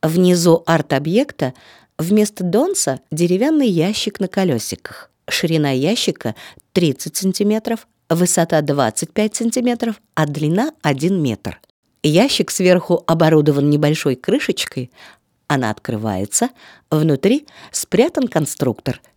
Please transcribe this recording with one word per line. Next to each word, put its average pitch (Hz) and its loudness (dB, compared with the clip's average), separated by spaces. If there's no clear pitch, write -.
Внизу 170 2
арт-объекта 156 -2
вместо 208 0
донца — 180 -2
деревянный 208 0
ящик 190 -2
на 190 -2
колесиках. - -4
Ширина 156 0
ящика — 135 -2
тридцать 160 -2
сантиметров, 214 -2
высота 170 2
двадцать 143 -2
пять 214 -2
сантиметров, 233 -2
а 156 0
длина — 156 -2
один 160 0
метр. 113 -4
Ящик 175 2
сверху 180 2
оборудован 151 4
небольшой 147 0
крышечкой. - -4
Она 131 0
открывается. 107 -4
Внутри 156 0
спрятан 262 0
конструктор, 135 -4